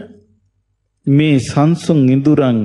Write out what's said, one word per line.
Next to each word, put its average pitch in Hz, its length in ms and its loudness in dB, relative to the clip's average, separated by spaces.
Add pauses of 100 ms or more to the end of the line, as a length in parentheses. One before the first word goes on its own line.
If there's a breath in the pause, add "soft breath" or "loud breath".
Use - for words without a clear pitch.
(1080)
මේ 143 320 2
සංසුන් 151 680 0
ඉඳුරන් 135 580 0